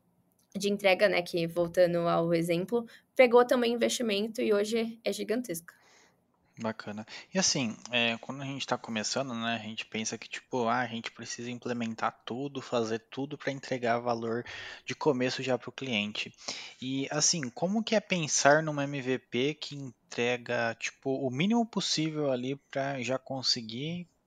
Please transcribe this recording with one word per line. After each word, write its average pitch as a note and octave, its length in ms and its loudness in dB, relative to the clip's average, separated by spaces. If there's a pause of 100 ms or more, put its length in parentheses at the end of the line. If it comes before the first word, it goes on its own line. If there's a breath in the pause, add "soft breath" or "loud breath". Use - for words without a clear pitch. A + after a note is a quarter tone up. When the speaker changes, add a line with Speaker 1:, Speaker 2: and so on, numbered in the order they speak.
(600)
Speaker 1:
de G3+ 100 2
entrega, G3+ 400 6
né, F3+ 140 2
que, E3+ 240 0
voltando E3+ 600 4
ao E3+ 260 4
exemplo, F3 520 2 (300 loud breath)
pegou A#3+ 280 10
também B3 300 4
investimento A3+ 680 0
e A3+ 120 2
hoje A3+ 500 0
é G3+ 80 -2
gigantesca. G3+ 640 -4 (880 soft breath)
Speaker 2:
Bacana. G#2+ 440 -6 (280 loud breath)
E F#3+ 60 0
assim, C3 380 0 (120)
é, A#2 280 2
quando C3 240 -12
a C#3 40 -8
gente C3+ 220 -8
tá B2 100 0
começando, A#2+ 560 -4
né, A#2 220 -2
a G#2+ 100 -8
gente A2 200 -10
pensa A2 320 -6
que, - 100 -16
tipo, - 400 -4
"Ah, A#2+ 140 2
a B2 60 -4
gente A2+ 220 -8
precisa A#2 400 -10
implementar A#2+ 760 -4
tudo, C#3 360 -6
fazer A2+ 380 0 (100)
tudo C#3+ 280 -8
pra - 120 -8
entregar A#2+ 500 -2
valor A#2 440 -2 (420 loud breath)
de C3 80 -6
começo B2+ 480 0
já B2+ 160 0
pro - 140 -12
cliente." G#2+ 640 -2 (480 loud breath)
E, C3+ 300 -2
assim, D3 400 0
como G3+ 300 -2
que A3 140 0
é G3+ 60 4
pensar D#3 600 4
numa D3+ 220 0
M C#3+ 180 -4
V B2+ 180 0
P C3 340 0
que - 200 -12
entrega, A#2+ 1040 -2
tipo, - 360 -6 (140)
o B2+ 60 -2
mínimo G#3 340 2
possível D#3 640 -2
ali C3 280 -2 (120)
pra C#3 320 -4
já B2 160 -2
conseguir, C3 880 -4 (220)